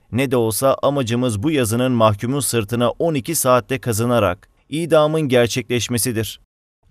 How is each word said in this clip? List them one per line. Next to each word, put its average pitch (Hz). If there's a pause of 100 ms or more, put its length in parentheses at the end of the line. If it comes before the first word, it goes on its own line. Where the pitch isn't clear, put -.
(120)
Ne 127
de 135
olsa 120
amacımız 123
bu 160
yazının 123
mahkumun 117
sırtına 117
on 165
iki 147
saatte 127
kazınarak 113 (200)
idamın 156
gerçekleşmesidir. 120 (520)